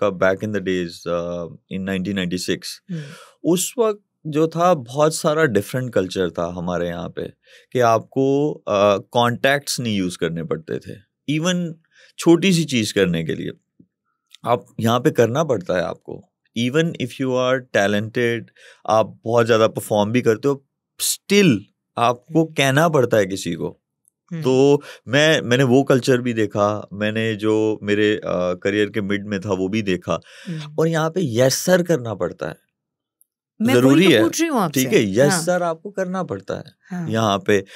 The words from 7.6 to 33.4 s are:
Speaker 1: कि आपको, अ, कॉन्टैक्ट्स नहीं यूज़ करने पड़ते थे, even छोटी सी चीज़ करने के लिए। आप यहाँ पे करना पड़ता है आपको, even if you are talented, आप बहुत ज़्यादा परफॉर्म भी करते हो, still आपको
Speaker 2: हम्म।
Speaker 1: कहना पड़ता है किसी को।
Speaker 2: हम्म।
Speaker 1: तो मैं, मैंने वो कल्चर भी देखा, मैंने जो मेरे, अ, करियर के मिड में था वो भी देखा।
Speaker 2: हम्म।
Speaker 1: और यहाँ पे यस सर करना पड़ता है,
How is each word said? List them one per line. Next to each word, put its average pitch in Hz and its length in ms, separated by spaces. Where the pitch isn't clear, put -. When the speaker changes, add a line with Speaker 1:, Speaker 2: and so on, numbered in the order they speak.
Speaker 1:
कि 127 60
आपको, 135 720
अ, 101 440
कॉन्टैक्ट्स 120 840
नहीं 113 180
यूज़ 92 200
करने 82 260
पड़ते 78 360
थे, - 200
even 175 340
छोटी 175 340
सी 165 100
चीज़ 123 300
करने 87 300
के 80 120
लिए। 82 160
आप 120 200
यहाँ 113 200
पे 151 120
करना 120 320
पड़ता 95 340
है 85 60
आपको, - 400
even 123 280
if 131 240
you 131 80
are 127 300
talented, 110 680
आप 107 360
बहुत 113 200
ज़्यादा 110 220
परफॉर्म 104 440
भी 123 100
करते 117 260
हो, 139 180
still 196 560
आपको 123 460
Speaker 2:
हम्म। 160 100
Speaker 1:
कहना 143 360
पड़ता 120 280
है 101 80
किसी 90 280
को। 82 260
Speaker 2:
हम्म। 165 100
Speaker 1:
तो 139 420
मैं, 147 340
मैंने 123 220
वो 131 200
कल्चर 127 380
भी 123 120
देखा, 104 600
मैंने 107 420
जो 110 480
मेरे, 104 320
अ, - 60
करियर 104 260
के 110 120
मिड 101 240
में 104 140
था 101 140
वो 95 140
भी 107 140
देखा। 90 400
Speaker 2:
हम्म। 151 320
Speaker 1:
और 160 80
यहाँ 160 220
पे 175 140
यस 127 300
सर 180 300
करना 123 300
पड़ता 87 360
है, - 200